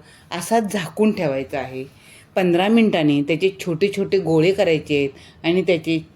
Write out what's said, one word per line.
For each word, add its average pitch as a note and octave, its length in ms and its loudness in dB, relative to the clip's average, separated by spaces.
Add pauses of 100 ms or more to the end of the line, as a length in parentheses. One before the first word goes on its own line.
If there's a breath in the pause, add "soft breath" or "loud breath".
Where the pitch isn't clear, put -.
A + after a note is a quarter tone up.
(320 loud breath)
असाच G3+ 420 -2
झाकून G#3 380 0
ठेवायचा C#3 480 -4
आहे. C3 240 -10 (520 loud breath)
पंधरा F3+ 320 2
मिनिटांनी F#3+ 540 4
त्याचे D#3 280 0 (100)
छोटे F3+ 380 -2
छोटे G3 200 -2
गोळे E3 340 2
करायचे E3+ 460 0
आहेत C#3 120 0 (340 loud breath)
आणि F3 180 0
त्याचे D#3+ 440 -2 (100)